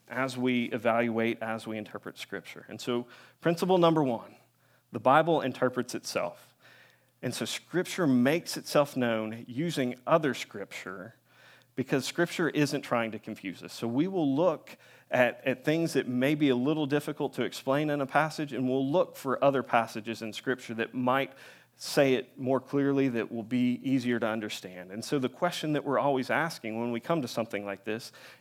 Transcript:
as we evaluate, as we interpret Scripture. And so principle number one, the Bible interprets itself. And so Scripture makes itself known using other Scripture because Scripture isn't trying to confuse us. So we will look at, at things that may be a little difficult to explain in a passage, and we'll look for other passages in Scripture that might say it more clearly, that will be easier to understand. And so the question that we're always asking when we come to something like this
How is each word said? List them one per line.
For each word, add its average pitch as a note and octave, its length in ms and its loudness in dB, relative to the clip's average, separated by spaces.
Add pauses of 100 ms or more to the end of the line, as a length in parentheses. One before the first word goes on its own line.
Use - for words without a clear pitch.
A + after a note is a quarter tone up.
as B2+ 280 -4
we B2 280 2
evaluate, A2+ 800 0
as A2 240 -6
we A2 120 -6
interpret G#2 400 -12
Scripture. - 500 -12
And G#2+ 100 -14
so B2 280 -2 (340)
principle F3 380 4
number E3 240 6
one, A2 340 -2 (560)
the A2+ 80 -8
Bible D3+ 400 6
interprets B2+ 540 0
itself. - 600 -6 (680)
And B2 120 -4
so A2+ 120 -4
Scripture - 600 -2
makes C3 520 2
itself - 380 2
known A2+ 520 0
using C3 460 -2 (120)
other D3+ 280 0
Scripture G2 800 -10 (600)
because C3 300 0
Scripture E3+ 460 -2
isn't D3 320 0
trying A2+ 300 -2
to A2 60 -10
confuse G#2 440 -10
us. E2 100 -14
So - 160 -6
we C#3 200 0
will D#3 280 0
look E3 400 0 (340)
at, B2 360 2
at B2+ 180 0
things E3 300 2
that C#3 120 2
may C3 280 2
be D3 160 4
a B2 60 4
little D3+ 280 0
difficult D3 500 -2
to B2+ 100 0
explain C#3 440 0
in D3+ 140 -2
a C3+ 40 -2
passage, D3+ 460 0
and B2+ 160 -2
we'll C3+ 180 0
look E3+ 300 0
for C3 260 -2
other C3+ 200 4
passages A2+ 580 0
in A2 140 -8
Scripture B2 400 -4
that A2+ 180 -2
might B2+ 400 0 (440)
say C3+ 380 4
it - 240 -2
more C3 220 0
clearly, C#3 480 2
that A#2 240 -2
will A#2 100 -6
be B2 400 0
easier B2 380 0
to A#2 60 2
understand. G2 680 -6
And A2+ 120 -8
so D3 140 -2
the B2+ 100 0
question D#3+ 440 -2
that D3 120 0
we're C3+ 140 0
always C3 320 0
asking A#2+ 480 -2
when A#2+ 140 -4
we A#2 80 -4
come E3 220 0
to A#2+ 60 -4
something G#2 360 -4
like G2 200 -8
this A2 280 -6 (280)